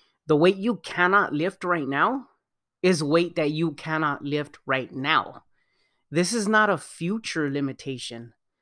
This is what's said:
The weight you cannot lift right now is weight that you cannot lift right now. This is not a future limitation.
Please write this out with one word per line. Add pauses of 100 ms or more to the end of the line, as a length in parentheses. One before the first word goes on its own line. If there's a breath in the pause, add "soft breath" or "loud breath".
(260)
The
weight
you
cannot
lift
right
now (560)
is
weight
that
you
cannot
lift
right
now. (680)
This
is
not
a
future
limitation. (300)